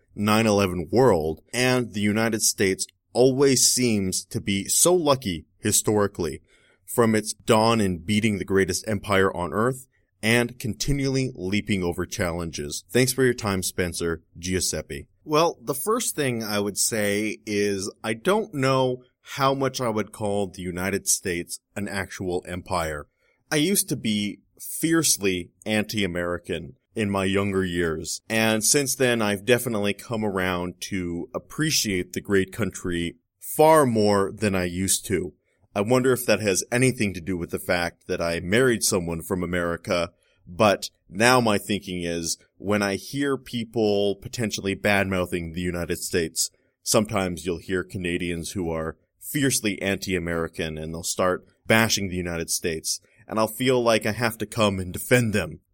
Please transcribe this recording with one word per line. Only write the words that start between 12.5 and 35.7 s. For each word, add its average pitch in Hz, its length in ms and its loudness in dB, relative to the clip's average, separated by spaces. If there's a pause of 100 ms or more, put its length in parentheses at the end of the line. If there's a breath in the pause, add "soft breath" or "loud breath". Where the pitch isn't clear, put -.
Thanks 127 240 2
for 135 100 2
your 123 120 4
time, 98 260 -2
Spencer. 85 640 -4 (160)
Giuseppe." 82 640 -4 (180)
Well, 156 380 0
the 131 140 -4
first 226 400 -4
thing 123 280 -2
I 104 160 -2
would 101 200 -2
say 104 640 0
is 101 460 0 (120)
I 113 120 -2
don't 190 400 -2
know 131 480 0 (180 soft breath)
how 139 320 0
much 135 260 -2
I 123 100 -2
would 107 220 -2
call 101 360 -2
the 90 160 -12
United 92 440 -4
States - 520 -4 (160)
an 101 120 -6
actual 92 600 -6
empire. 85 580 -6 (460)
I 156 60 0
used 180 320 2
to 151 60 -2
be 104 440 -2 (200)
fiercely 101 920 0 (120)
anti-American 87 1120 -4 (220)
in 107 160 -2
my 98 140 0
younger 95 380 0
years, 85 640 -2
and 110 360 2
since 139 320 2
then 120 260 2
I've 101 240 0
definitely 110 480 2
come - 320 -6
around 92 640 -2
to 87 460 -6
appreciate 101 800 -2
the - 80 -6
great 95 300 2
country 87 640 -4 (220)
far 156 460 6
more 104 460 4
than 107 240 0
I 90 100 2
used 92 400 -2
to. 85 280 -2 (400)